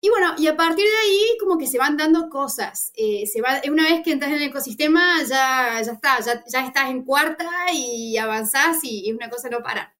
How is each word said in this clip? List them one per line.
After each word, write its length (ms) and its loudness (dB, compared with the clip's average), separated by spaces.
Y 80 2
bueno, 300 4
y 80 2
a 100 2
partir 300 4
de 100 4
ahí 420 4
como 200 0
que 80 -4
se 100 -2
van 220 2
dando 320 2
cosas. 640 -6
Eh, 320 -2
se 160 -4
va, 180 0
una 140 2
vez 180 2
que 100 -2
entras 180 0
en 80 0
el 100 -2
ecosistema 800 0
ya, 560 0
ya 80 -6
está, 280 0
ya, 300 -4
ya 160 -2
estás 220 -2
en 160 -6
cuarta 420 0
y 420 -6
avanzás 680 0
y, 220 -6
y 60 -2
es 60 -4
una 120 -10
cosa 220 -10
no 120 -4
para. 380 -8